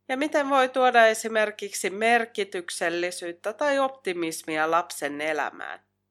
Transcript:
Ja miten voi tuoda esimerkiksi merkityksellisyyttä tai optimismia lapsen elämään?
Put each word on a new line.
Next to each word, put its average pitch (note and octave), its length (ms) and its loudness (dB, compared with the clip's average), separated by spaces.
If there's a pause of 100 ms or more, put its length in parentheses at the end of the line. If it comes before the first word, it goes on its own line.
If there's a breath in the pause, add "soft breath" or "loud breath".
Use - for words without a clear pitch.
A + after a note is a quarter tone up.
Ja C4 80 -2
miten D4 320 0
voi C4 200 4
tuoda B3 380 6
esimerkiksi G#3+ 840 -2
merkityksellisyyttä F#3 1600 -2
tai C#4 260 0
optimismia E3 920 -2
lapsen D3+ 500 -2
elämään? D3 580 -4 (320)